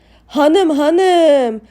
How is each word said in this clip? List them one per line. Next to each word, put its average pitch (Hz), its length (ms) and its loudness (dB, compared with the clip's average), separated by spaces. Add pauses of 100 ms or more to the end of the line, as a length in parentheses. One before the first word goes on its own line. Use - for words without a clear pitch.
(280)
"Hanım, 311 420 0
hanım, 302 1000 0